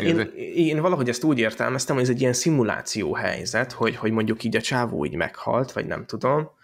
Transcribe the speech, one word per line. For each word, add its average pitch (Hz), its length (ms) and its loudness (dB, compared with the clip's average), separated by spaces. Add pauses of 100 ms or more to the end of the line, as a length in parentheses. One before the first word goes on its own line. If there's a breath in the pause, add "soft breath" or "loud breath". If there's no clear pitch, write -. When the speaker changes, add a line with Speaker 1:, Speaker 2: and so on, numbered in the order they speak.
(140)
Speaker 1:
nézi? 110 220 0
Speaker 2:
én, 156 400 2
én 151 60 0
valahogy 160 260 2
ezt 117 160 -2
úgy 151 140 4
értelmeztem, 120 560 0
hogy 127 100 2
ez 127 60 2
egy 123 100 0
ilyen 127 120 4
szimuláció 117 800 0
helyzet, 110 580 -2
hogy, 113 240 0
hogy 110 160 0
mondjuk 110 320 0
így 110 120 0
a 113 40 2
csávó 120 440 -2
így 71 100 -4
meghalt, 117 580 -2
vagy - 140 -4
nem - 200 -6
tudom, 143 420 0 (160 soft breath)